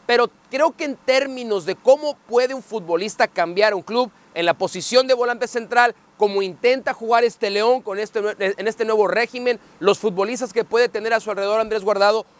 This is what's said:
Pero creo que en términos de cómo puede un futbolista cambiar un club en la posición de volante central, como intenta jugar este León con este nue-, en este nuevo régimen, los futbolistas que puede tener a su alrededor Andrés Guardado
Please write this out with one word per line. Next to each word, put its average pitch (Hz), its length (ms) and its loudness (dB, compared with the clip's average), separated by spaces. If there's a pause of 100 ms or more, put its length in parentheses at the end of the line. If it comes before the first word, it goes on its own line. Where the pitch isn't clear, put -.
Pero 240 240 2 (200)
creo 294 240 0
que 330 100 -8
en 277 120 -6
términos 254 680 -2
de 180 80 -4
cómo 285 420 2 (100)
puede 254 280 0
un 262 80 -10
futbolista 196 680 -2
cambiar 185 460 0
un 180 80 -4
club 233 280 -2 (220)
en 170 140 -2
la 170 80 4
posición 220 540 0
de 262 60 4
volante 240 340 -2
central, 240 460 2 (220)
como 202 240 0
intenta 247 540 0
jugar 233 300 2
este 214 260 -2
León 220 320 2
con 196 160 -8
este 214 240 -6
nue-, 202 340 -2
en 202 120 -4
este 220 160 -4
nuevo 214 240 2
régimen, 233 500 -2 (220)
los 196 180 2
futbolistas 202 540 -4
que - 120 0
puede 233 240 2
tener 220 240 -4
a 226 80 2
su 214 100 -8
alrededor 202 300 0
Andrés 214 220 -2
Guardado 208 440 2 (140)